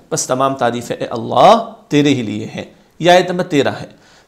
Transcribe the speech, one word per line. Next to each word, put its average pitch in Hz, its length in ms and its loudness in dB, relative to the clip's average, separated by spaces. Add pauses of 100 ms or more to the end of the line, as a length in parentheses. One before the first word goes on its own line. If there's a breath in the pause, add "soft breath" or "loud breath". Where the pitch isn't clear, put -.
(120)
बस 156 160 -4
तमाम 135 260 -2
तारीफ़ें 120 440 -4
ए 135 60 -8
अल्लाह 120 520 4 (340)
तेरे 147 200 2
ही 123 120 0
लिए 107 220 -8
हैं। - 320 -14 (240 soft breath)
यह 170 120 4
आयत 180 180 4
नंबर 180 140 -4
तेरह 131 260 0
है। - 260 -14 (320 soft breath)